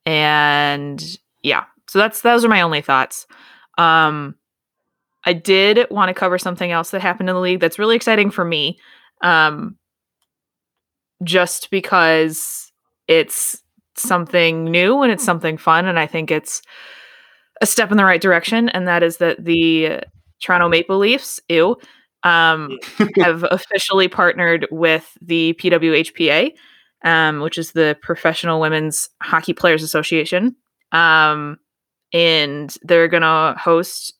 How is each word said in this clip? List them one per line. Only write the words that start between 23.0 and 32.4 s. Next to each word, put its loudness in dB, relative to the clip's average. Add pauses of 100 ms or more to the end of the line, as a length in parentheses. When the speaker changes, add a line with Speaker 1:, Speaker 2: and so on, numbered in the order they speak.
Speaker 1:
have 2
officially -2
partnered 0
with -2
the -2
P -4
W 2
H 0
P 0
A, 0 (500)
um, 0
which -6
is -8
the 0
Professional -2
Women's -2 (140)
Hockey -2
Players 2
Association. -2 (360)
Um, 2 (540)
and 0